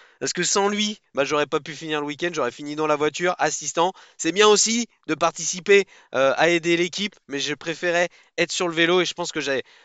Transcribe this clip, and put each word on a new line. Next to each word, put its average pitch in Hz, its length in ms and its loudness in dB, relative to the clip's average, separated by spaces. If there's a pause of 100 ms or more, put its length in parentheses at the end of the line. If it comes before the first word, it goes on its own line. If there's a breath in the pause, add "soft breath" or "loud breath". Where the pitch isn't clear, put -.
(220 loud breath)
parce 139 120 -2
que 175 100 -4
sans 202 260 0
lui, 208 320 -4 (140)
bah, 139 100 2
j'aurais 147 220 0
pas 156 140 -2
pu 151 140 -12
finir 156 260 -6
le 147 60 -6
week-end, 147 260 -6
j'aurais 135 180 -2
fini 147 260 -10
dans 156 100 -2
la 151 100 2
voiture, 151 420 0
assistant. 156 540 0 (240 loud breath)
C'est 165 160 -2
bien 208 160 6
aussi 220 400 2 (180)
de 156 80 -2
participer, 175 720 2 (280 soft breath)
euh, 131 220 4
à 160 120 4
aider 170 280 2
l'équipe, 180 380 -4 (140)
mais 139 120 -6
je 143 140 -4
préférais 170 540 -2 (300 soft breath)
être 170 140 0
sur 180 160 -2
le 165 60 -4
vélo 170 260 4
et 170 40 2
je - 100 -6
pense 175 180 -8
que 156 80 -4
j'avais 135 240 -2 (200 soft breath)